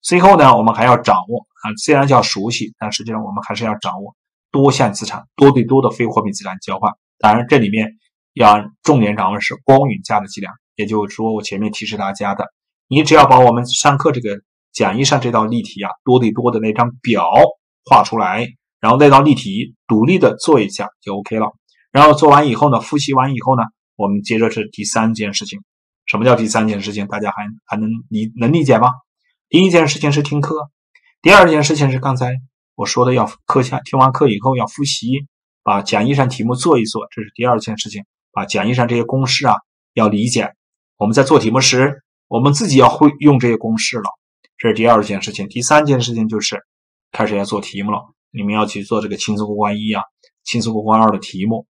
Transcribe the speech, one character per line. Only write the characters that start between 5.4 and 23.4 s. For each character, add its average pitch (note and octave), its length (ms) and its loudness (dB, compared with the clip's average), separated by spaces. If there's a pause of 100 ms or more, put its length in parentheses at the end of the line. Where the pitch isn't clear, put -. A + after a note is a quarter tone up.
对 B2+ 120 2
多 C3+ 200 2
的 - 80 2
非 A#2 160 -4
货 G#2+ 160 -2
币 G2+ 80 -6
资 G2 120 -12
产 F#2+ 200 -10
交 F#2+ 160 -10
换。 G#2+ 120 0 (280)
当 G#2+ 160 4
然， A#2+ 140 -2
这 D3 80 4
里 G#2 140 0
面 A2 260 -4 (380)
要 G#2 280 4 (200)
重 C#3+ 160 4
点 G#2+ 180 0
掌 F#2+ 140 -2
握 G#2+ 60 -4
的 G#2 40 -6
是 - 140 -6 (100)
光 C3+ 240 4
允 G2 140 -6
价 G#2+ 160 -2
值 G2 80 -8
计 - 120 -16
量， F#2 140 -12 (220)
也 G#2 100 -6
就 G#2 240 -4
是 - 60 -16
说 A2 180 -4
我 G#2+ 80 -6
前 G2+ 180 -10
面 G#2+ 120 -4
提 G#2+ 160 -10
示 G#2+ 100 -10
大 G2 160 -6
家 G2+ 220 -6
的， G#2 100 -6 (420)
你 C#3+ 140 2
只 D#3 140 4
要 D3 100 8
把 C3 140 6
我 B2 120 8
们 A#2+ 140 -2
上 C#3+ 320 0
课 D#3 140 0
这 B2+ 100 -4
个 G2+ 180 -8 (320)
讲 G2+ 280 -2
义 C#3 40 0
上 C3+ 160 0
这 A#2+ 120 -4
道 A2 120 0
例 A2+ 200 -4
题 G2+ 200 -12
啊， F#2+ 60 -8 (140)
多 B2 160 4
对 A2+ 120 0
多 A#2+ 200 -2
的 A#2 80 -4
那 A2 140 -2
张 A#2+ 180 0 (100)
表 G2 260 -2 (640)
画 A2+ 140 6
出 A2+ 160 -4
来， G2+ 280 -2 (320)
然 A2+ 120 2
后 C3 80 4
那 D3 100 8
道 C#3 100 8
例 D3 140 4
题 G#2 420 -6 (120)
独 A2 180 2
立 F3+ 140 2
的 D3+ 180 2
做 C#3 240 2
一 G2 80 -4
下 G2 200 -10 (120)
就 G2 140 -10
OK G#2 240 -6
了。 G#2+ 120 -4 (400)
然 C#3+ 140 6
后 D3+ 80 8
做 D3 160 4
完 D3 180 6
以 A#2+ 60 0
后 C#3+ 160 0
呢， C3+ 120 2
复 - 180 -4
习 C#3 160 -4
完 C3+ 180 0
以 A#2 80 -6